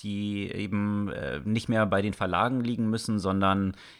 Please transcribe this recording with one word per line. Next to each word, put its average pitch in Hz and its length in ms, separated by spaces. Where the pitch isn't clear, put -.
die 101 480
eben, 104 600
äh, 67 340
nicht 110 240
mehr 110 180
bei 98 160
den 104 120
Verlagen 101 480
liegen 117 280
müssen, 110 280
sondern 95 560